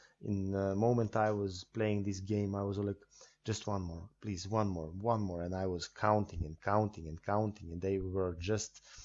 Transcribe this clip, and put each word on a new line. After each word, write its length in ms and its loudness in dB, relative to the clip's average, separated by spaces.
in 300 -2
the 240 0
moment 400 2
I 160 4
was 320 -2
playing 400 0
this 160 -2
game, 340 0
I 100 -2
was 140 -2
like, 240 -2
"Just 220 -4
one 160 -2
more, 260 -8
please, 260 -6
one 200 2
more, 240 -4
one 300 2
more," 200 -2
and 140 -2
I 100 0
was 220 -2
counting 580 2
and 160 -12
counting 460 2
and 160 -6
counting, 480 0
and 100 -6
they 160 2
were 380 0
just 460 -2